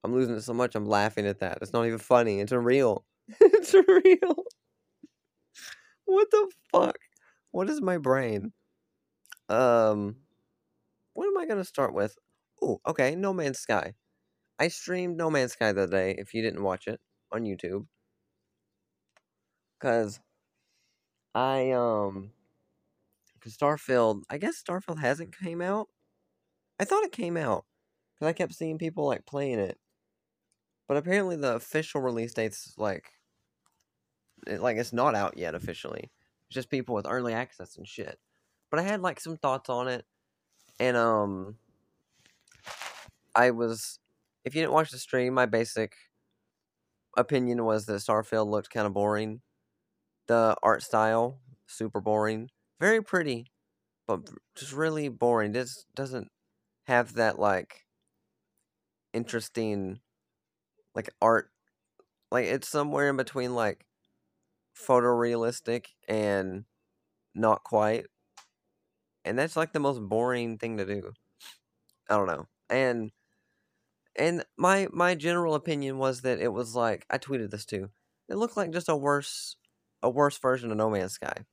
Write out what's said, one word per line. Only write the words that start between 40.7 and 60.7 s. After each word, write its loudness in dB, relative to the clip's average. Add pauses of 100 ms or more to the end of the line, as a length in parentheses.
And, 2
um, 2 (1800)
I 6
was, -4 (440)
if -10
you -2
didn't -2
watch 2
the -16
stream, -2
my 4
basic -2 (1200)
opinion 0
was 0
that -4
Starfield 0
looked -4
kinda -2
boring. -2 (840)
The 4
art 4
style, 0 (260)
super -8
boring. -2 (280)
Very 2
pretty, -4 (560)
but -4
v-, -20 (180)
just -14
really -2
boring. 0
This -8
doesn't -10 (540)
have 2
that, 2
like, 0 (1300)
interesting, -4 (920)